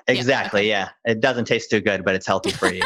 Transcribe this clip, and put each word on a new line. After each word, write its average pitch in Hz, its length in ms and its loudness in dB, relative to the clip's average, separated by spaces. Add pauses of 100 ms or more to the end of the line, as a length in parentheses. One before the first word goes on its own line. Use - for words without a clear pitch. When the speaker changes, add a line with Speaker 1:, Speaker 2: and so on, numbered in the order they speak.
Speaker 1:
Yeah, 127 60 2
Speaker 2:
exactly, 113 480 0
Speaker 1:
okay. 104 60 2
Speaker 2:
yeah. 98 200 0 (160)
It 113 160 0
doesn't 120 240 0
taste 117 260 -2
too 107 100 2
good, 95 240 0
but 95 120 2
it's 95 100 -8
healthy 95 240 0
for 92 220 0
you. 92 140 -4